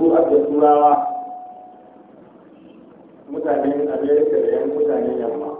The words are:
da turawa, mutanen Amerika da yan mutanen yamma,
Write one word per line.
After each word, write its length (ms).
da 160
turawa, 460
mutanen 640
Amerika 500
da 100
yan 220
mutanen 500
yamma, 400